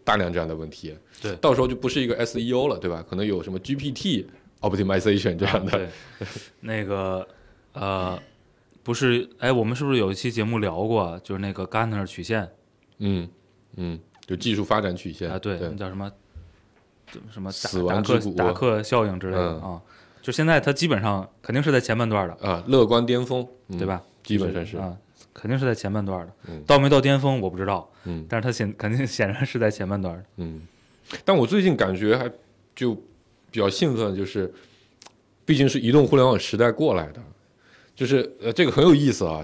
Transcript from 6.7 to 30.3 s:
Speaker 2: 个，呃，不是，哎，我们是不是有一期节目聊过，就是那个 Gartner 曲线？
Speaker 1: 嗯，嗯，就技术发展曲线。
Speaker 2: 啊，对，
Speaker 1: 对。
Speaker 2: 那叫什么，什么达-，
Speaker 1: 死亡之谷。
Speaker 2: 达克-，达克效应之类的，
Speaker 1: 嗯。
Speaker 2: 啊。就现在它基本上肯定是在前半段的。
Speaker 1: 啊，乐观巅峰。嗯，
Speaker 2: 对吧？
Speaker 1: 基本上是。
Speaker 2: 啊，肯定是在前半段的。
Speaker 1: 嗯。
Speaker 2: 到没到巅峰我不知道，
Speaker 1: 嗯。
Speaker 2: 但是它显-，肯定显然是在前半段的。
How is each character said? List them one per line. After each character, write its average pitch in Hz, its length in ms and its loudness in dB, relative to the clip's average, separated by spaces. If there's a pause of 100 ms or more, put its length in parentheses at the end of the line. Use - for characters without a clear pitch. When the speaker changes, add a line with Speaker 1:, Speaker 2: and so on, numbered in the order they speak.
Speaker 2:
个， 95 440 -4 (460)
呃， 95 460 -4 (640)
不 120 140 -4
是， 123 420 0
哎， 123 140 0
我 120 120 2
们 117 120 -2
是 135 80 -6
不 139 80 0
是 127 80 4
有 98 120 2
一 98 40 -2
期 123 160 -4
节 110 120 -2
目 113 140 0
聊 92 240 -2
过， 98 420 0
就 98 120 -8
是 95 40 -6
那 98 140 -6
个 92 140 -6
Gartner 110 360 -2
曲 90 200 -10
线？ 104 260 -2 (480)
Speaker 1:
嗯， 92 320 -2 (460)
嗯， 87 240 -6 (260)
就 92 100 -6
技 107 200 -2
术 104 80 -2
发 107 180 2
展 92 140 -2
曲 87 180 -12
线。 85 160 -8
Speaker 2:
啊， 92 80 -6
对， 95 200 -6
Speaker 1:
对。 85 120 -6
Speaker 2:
那 78 60 -8
叫 95 120 -8
什 92 80 -10
么， 98 160 -10 (1200)
什 104 100 -14
么 95 80 -8
达-， 98 40 -10 (160)
Speaker 1:
死 92 120 -2
亡 92 220 2
之 120 160 2
谷。 104 140 -4
Speaker 2:
达 90 120 0
克-， 90 80 2
达 - 0 -
克 110 300 0
效 113 220 0
应 92 140 -4
之 95 100 -6
类 95 60 -4
的， 90 60 0
Speaker 1:
嗯。 82 200 -4
Speaker 2:
啊。 90 200 -10 (400)
就 127 120 -6
现 156 120 0
在 160 140 4
它 147 140 0
基 170 140 0
本 123 140 2
上 101 280 -2 (120)
肯 - 120 -6
定 135 100 0
是 147 80 2
在 131 80 6
前 117 180 -2
半 117 120 0
段 101 180 2
的。 82 60 -8 (120)
Speaker 1:
啊， 87 220 0
乐 127 180 8
观 117 200 4
巅 123 200 0
峰。 123 200 -4 (240)
嗯， 92 80 -8
Speaker 2:
对 95 100 -4
吧？ 92 140 -4 (220)
Speaker 1:
基 104 140 -2
本 92 160 0
上 85 120 -6
是。 101 120 -12
Speaker 2:
啊， 92 160 -8 (400)
肯 - 160 -10
定 131 80 -2
是 135 60 -2
在 123 100 0
前 101 180 -4
半 104 120 -2
段 92 220 -6
的。 92 80 -20 (160)
Speaker 1:
嗯。 80 160 -12
Speaker 2:
到 143 120 6
没 139 120 6
到 139 100 8
巅 139 200 4
峰 135 200 0
我 95 100 -2
不 85 60 -8
知 95 100 -4
道， 95 240 -4 (160)
Speaker 1:
嗯。 82 220 -8
Speaker 2:
但 113 140 -4
是 - 20 -6
它 123 80 -2
显-， 107 260 -4
肯 104 160 -4
定 131 120 -2
显 117 220 0
然 131 180 -2
是 - 140 -6
在 113 100 4
前 101 180 -6
半 101 140 -2
段 87 160 -6
的。 92 60 -16 (140)